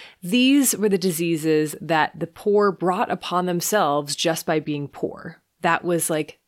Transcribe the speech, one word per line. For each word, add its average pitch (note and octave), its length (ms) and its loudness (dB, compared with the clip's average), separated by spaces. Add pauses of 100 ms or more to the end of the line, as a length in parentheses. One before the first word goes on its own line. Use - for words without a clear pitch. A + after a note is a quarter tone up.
(220)
these B3+ 520 4
were G#3 140 0
the G3 80 2
diseases D#3+ 880 0
that D#3 360 0
the E3 80 -6
poor G3+ 460 2
brought F3+ 380 -2
upon F3+ 340 -2
themselves E3 720 0
just D#3+ 300 -2
by D#3+ 120 0
being D3 300 -4
poor. - 540 -10 (180)
That E3+ 240 0
was, E3+ 240 0
like, D#3 400 -4